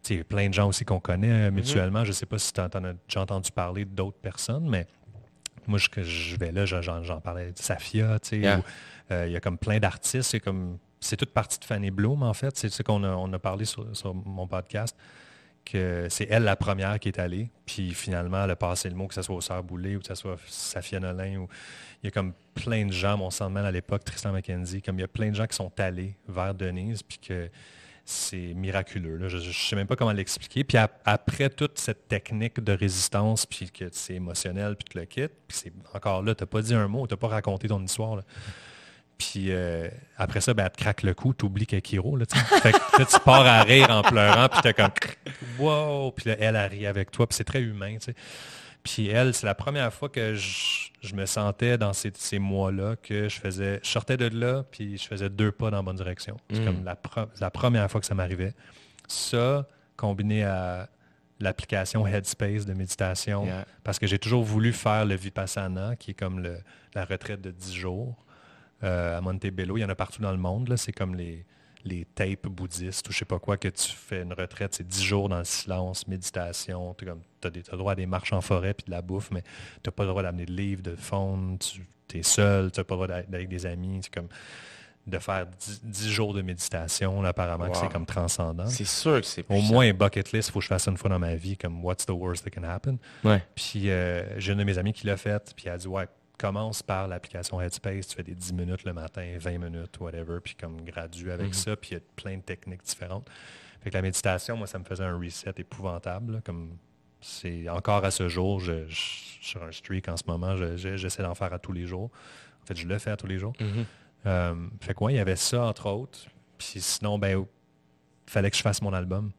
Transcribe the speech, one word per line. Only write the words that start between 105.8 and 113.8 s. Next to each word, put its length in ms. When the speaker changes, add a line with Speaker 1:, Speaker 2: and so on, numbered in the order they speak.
Speaker 1:
là, 100
comme 320
c'est 480
encore 340
à 60
ce 180
jour, 320
je, 280
je, 120
sur 240
un 80
streak 360
en 100
ce 80
moment, 280
je, 220
je, 220
j'essaie 240
d'en 120
faire 200
à 40
tous 140
les 140
jours. 240
En 40
fait, 100
je 100
le 120
fais 120
à 60
tous 100
les 120
jours. 200
Speaker 2:
Mhm. 260